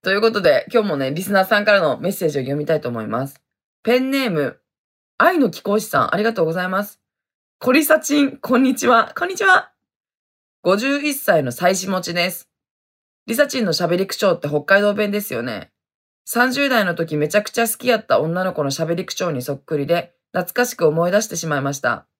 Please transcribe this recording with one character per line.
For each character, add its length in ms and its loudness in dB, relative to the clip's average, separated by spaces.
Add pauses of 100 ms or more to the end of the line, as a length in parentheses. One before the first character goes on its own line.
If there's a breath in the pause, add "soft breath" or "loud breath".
と 80 -2
い 60 2
う 40 0
こ 80 4
と 100 -2
で、 320 4
今 120 4
日 60 -2
も 80 0
ね、 140 -2
リ 120 -4
ス 80 -4
ナ 140 4
ー 20 -16
さ 120 2
ん 60 -2
か 60 4
ら 100 6
の 160 2
メ 120 -2
ッ 20 -2
セ 160 -2
ー 20 4
ジ 80 -2
を 60 -2
読 120 -4
み 120 -4
た 80 2
い 60 -2
と 60 -6
思 140 -6
い 60 -6
ま 200 -2
す。 140 -18 (400)
ペ 160 2
ン 140 0
ネ 160 0
ー 40 -2
ム、 280 -2 (580)
愛 220 4
の 100 4
貴 140 -10
公 160 0
子 80 -6
さ 140 0
ん、 120 -2
あ 40 -2
り 60 0
が 80 0
と 120 0
う 20 4
ご 80 -4
ざ 100 -4
い 60 -6
ま 140 -2
す。 180 -14 (560)
コ 140 0
リ 120 4
サ 160 4
チ 220 0
ン、 160 0
こ 200 0
ん 40 4
に 140 4
ち 120 -2
は。 300 4
こ 80 -4
ん 40 -6
に 60 -6
ち 80 -4
は。 280 2 (920)
五 160 2
十 240 0
一 140 -4
歳 260 2
の 100 -4
妻 220 0
子 160 -4
持 120 -2
ち 120 -8
で 160 -2
す。 200 -14 (760)
リ 80 -2
サ 120 4
チ 140 -4
ン 40 0
の 80 0
喋 240 0
り 80 0
口 120 -10
調 160 2
っ 60 -4
て 80 -8
北 140 -2
海 200 4
道 120 2
弁 160 -2
で 120 -4
す 120 -10
よ 80 -6
ね。 300 -10 (540)
三 260 0
十 180 0
代 160 2
の 100 -2
時 220 -4
め 100 0
ち 80 -4
ゃ 80 4
く 60 -10
ち 100 -4
ゃ 80 2
好 100 -4
き 100 -4
や 100 2
っ 100 -8
た 120 4
女 240 -2
の 100 -2
子 100 -4
の 80 -2
喋 240 -2
り 100 -6
口 100 -10
調 160 -4
に 100 -4
そ 120 -6
っ 100 -10
く 140 -4
り 80 -2
で、 300 -2 (180)
懐 200 -4
か 120 2
し 100 -8
く 120 2
思 200 2
い 40 0
出 100 4
し 60 -6
て 80 -10
し 120 -6
ま 100 -2
い 40 -2
ま 120 -2
し 80 -8
た。 260 -4 (120)